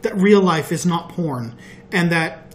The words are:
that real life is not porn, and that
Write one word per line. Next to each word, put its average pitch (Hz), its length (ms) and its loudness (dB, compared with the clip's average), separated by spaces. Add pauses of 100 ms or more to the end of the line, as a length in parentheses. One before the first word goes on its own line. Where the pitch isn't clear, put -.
that 220 140 -4
real 202 240 6
life 165 320 0
is 165 140 -2
not 170 240 -2
porn, 127 460 -6 (360)
and 170 200 0
that 165 420 -4